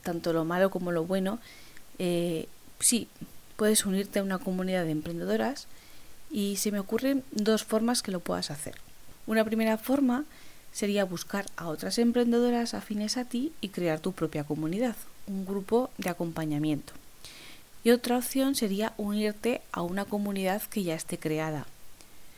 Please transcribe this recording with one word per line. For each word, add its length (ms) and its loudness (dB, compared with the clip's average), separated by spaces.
tanto 300 0
lo 120 4
malo 260 4
como 220 -2
lo 120 2
bueno, 340 0
eh, 500 0
sí, 280 4
puedes 300 4
unirte 320 0
a 40 0
una 160 0
comunidad 460 0
de 60 0
emprendedoras 760 -2
y 260 0
se 160 0
me 80 0
ocurren 500 2
dos 340 2
formas 380 2
que 100 -4
lo 80 -2
puedas 300 -2
hacer. 240 -8
Una 180 4
primera 340 2
forma 460 4
sería 320 2
buscar 420 -4
a 120 -6
otras 300 -2
emprendedoras 760 4
afines 420 -2
a 80 -2
ti 360 -2
y 80 -4
crear 320 0
tu 120 -2
propia 320 -2
comunidad, 520 0
un 180 -4
grupo 540 2
de 120 -2
acompañamiento. 840 0
Y 60 8
otra 280 4
opción 360 2
sería 420 0
unirte 640 0
a 100 -2
una 220 0
comunidad 580 0
que 200 -2
ya 120 0
esté 240 -6
creada. 480 0